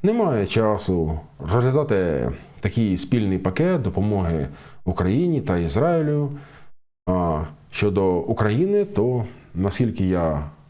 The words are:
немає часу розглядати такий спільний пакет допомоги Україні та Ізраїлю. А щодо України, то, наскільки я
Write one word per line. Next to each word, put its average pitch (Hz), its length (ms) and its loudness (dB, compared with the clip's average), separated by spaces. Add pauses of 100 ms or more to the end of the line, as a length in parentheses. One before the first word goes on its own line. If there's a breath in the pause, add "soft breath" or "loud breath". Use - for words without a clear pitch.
немає 175 440 2
часу 90 720 0 (180)
розглядати 92 920 0 (300 loud breath)
такий 101 360 0
спільний 98 420 0
пакет 135 440 0
допомоги 92 680 0 (360 loud breath)
Україні 123 560 0
та - 180 0
Ізраїлю. 147 720 0 (760 loud breath)
А 85 380 0 (260)
щодо 95 460 2
України, 120 680 2
то, 123 400 0 (300 loud breath)
наскільки 98 520 0
я 80 440 0 (200)